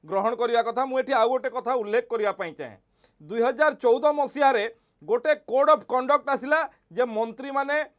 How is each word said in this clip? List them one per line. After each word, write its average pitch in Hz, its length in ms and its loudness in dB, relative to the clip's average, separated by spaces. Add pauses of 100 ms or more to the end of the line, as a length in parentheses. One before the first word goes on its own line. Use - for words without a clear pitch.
ଗ୍ରହଣ 196 300 0
କରିବା 233 260 2
କଥା। 233 220 -2
ମୁଁ 262 160 -4
ଏଠି 262 120 -4
ଆଉ 233 160 4
ଗୋଟେ 254 220 -2
କଥା 240 240 -6
ଉଲ୍ଲେଖ 226 360 0
କରିବା 208 220 0
ପାଇଁ 185 200 -8
ଚାହେଁ। 120 240 -12 (440)
ଦୁଇ 196 220 -4
ହଜାର 269 320 2
ଚଉଦ 247 380 2
ମସିହାରେ 269 520 2 (380)
ଗୋଟେ 240 300 0 (160)
କୋଡ୍ 277 220 2
ଅଫ୍ 302 180 4
କଣ୍ଡକ୍ଟ 262 420 0
ଆସିଲା 277 300 0 (320)
ଯେ 226 120 0
ମନ୍ତ୍ରୀମାନେ 269 720 -4 (220)